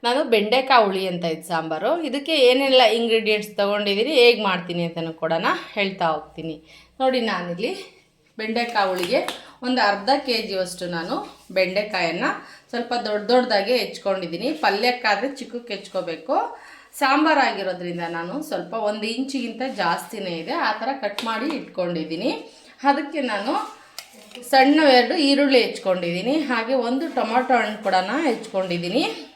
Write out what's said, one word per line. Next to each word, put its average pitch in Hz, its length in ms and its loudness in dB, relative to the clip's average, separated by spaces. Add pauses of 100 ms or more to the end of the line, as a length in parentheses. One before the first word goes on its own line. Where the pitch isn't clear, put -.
ನಾನು 254 160 2 (120)
ಬೆಂಡೆಕಾಯಿ 233 520 6
ಹುಳಿ 190 260 -2
ಅಂತ 170 240 -2
ಇದ್ - 160 -14
ಸಾಂಬಾರು. 160 400 -2 (180)
ಇದಕ್ಕೆ 285 260 -2 (140)
ಏನೆಲ್ಲ 262 320 6 (180)
ಇಂಗ್ರೀಡಿಯೆಂಟ್ಸ್ 214 600 0
ತಗೊಂಡಿದ್ದೀನಿ, 208 640 0
ಹೇಗ್ 240 260 6
ಮಾಡ್ತೀನಿ 175 400 -2
ಅಂತನೂ 165 260 -6 (100)
ಕೂಡ 160 80 0 (440)
ಹೇಳ್ತಾ 185 380 -2
ಹೋಗ್ತೀನಿ. 156 440 -10 (440)
ನೋಡಿ, 262 180 2 (120)
ನಾನಿಲ್ಲಿ 180 420 -4 (680)
ಬೆಂಡೆಕಾಯಿ 220 500 -2
ಹುಳಿಗೆ 180 280 0 (480)
ಒಂದು 254 220 0
ಅರ್ಧ 202 220 0 (160)
ಕೆ 240 100 0 (120)
ಜಿಯಷ್ಟು 185 360 -4 (100)
ನಾನು 175 200 -4 (420)
ಬೆಂಡೆಕಾಯನ್ನ 185 680 0 (440)
ಸ್ವಲ್ಪ 240 220 -4 (140)
ದೊಡ್ಡ 208 240 -2
ದೊಡ್ಡದಾಗೆ 226 500 4
ಹೆಚ್ಕೊಂಡಿದ್ದೀನಿ. 190 680 -4 (140)
ಪಲ್ಯಕ್ಕಾದ್ರೆ 226 680 0 (100)
ಚಿಕ್ಕಕ್ಕೆ 240 360 -10
ಹೆಚ್ಕೋಬೇಕು. 175 600 -6 (680)
ಸಾಂಬಾರಾಗಿರೋದ್ರಿಂದ 202 1040 2 (120)
ನಾನು 175 180 -6 (140)
ಸ್ವಲ್ಪ - 240 -6 (160)
ಒಂದು 208 240 -4
ಇಂಚಿಗಿಂತ 247 500 -6 (180)
ಜಾಸ್ತಿನೇ 185 600 -4
ಇದೆ, 196 140 -6 (140)
ಆ - 20 0 (100)
ಥರ 233 80 -4 (140)
ಕಟ್ 202 260 -4
ಮಾಡಿ 226 200 -4 (100)
ಇಟ್ಕೊಂಡಿದ್ದೀನಿ. 175 760 -4 (580)
ಅದಕ್ಕೆ 294 400 -2
ನಾನು 214 240 -4 (960)
ಸಣ್ಣ 277 280 8 (180)
ಎರಡು 247 220 4 (100)
ಈರುಳ್ಳಿ 277 380 6
ಹೆಚ್ಕೊಂಡಿದ್ದೀನಿ. 185 680 -2 (160)
ಹಾಗೆ 233 260 0 (120)
ಒಂದು 269 180 -2 (120)
ಟೊಮಾಟೊ 247 420 0
ಹಣ್ಣು 208 260 -4
ಕೂಡ 190 80 2 (360)
ಹೆಚ್ಕೊಂಡಿದ್ದೀನಿ. 185 720 -2 (320)